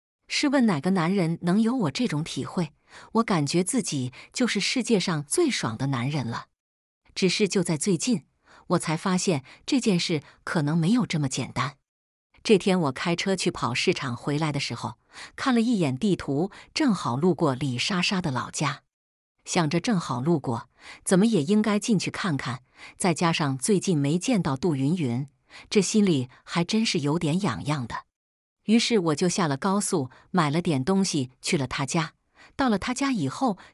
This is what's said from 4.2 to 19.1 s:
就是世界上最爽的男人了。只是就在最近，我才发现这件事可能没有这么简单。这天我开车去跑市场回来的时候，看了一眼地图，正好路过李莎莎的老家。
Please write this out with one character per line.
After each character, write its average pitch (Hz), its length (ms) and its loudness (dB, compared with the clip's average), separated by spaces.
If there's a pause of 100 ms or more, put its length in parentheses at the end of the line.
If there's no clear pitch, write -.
就 247 140 0
是 208 120 -2
世 240 220 -2
界 214 180 2
上 160 240 -2
最 339 260 0
爽 110 280 -4
的 131 100 -2
男 131 220 -2
人 147 160 -2
了。 - 220 -8 (680)
只 180 160 2
是 214 180 2
就 190 160 0
在 160 140 0
最 175 200 0
近， 226 280 -2 (420)
我 175 120 2
才 156 160 -2
发 185 220 0
现 160 260 0 (220)
这 277 140 0
件 190 200 2
事 160 240 -2 (200)
可 - 180 -2
能 147 160 2
没 165 160 2
有 247 120 2
这 160 140 -2
么 143 80 0
简 127 240 -6
单。 127 260 -4 (640)
这 214 160 6
天 185 240 0
我 139 100 0
开 170 240 -4
车 190 200 -2
去 175 160 -2
跑 123 220 -4
市 175 200 0
场 123 220 -6
回 147 240 -4
来 156 120 -2
的 143 80 -4
时 - 140 -6
候， 113 240 -10 (380)
看 262 180 0
了 233 80 4
一 226 180 2
眼 131 180 0
地 180 180 2
图， 147 360 -2 (220)
正 277 200 2
好 127 240 -2
路 165 180 4
过 143 180 2
李 127 240 -2
莎 175 240 -2
莎 180 200 0
的 156 100 -2
老 127 180 -4
家。 - 340 -4 (600)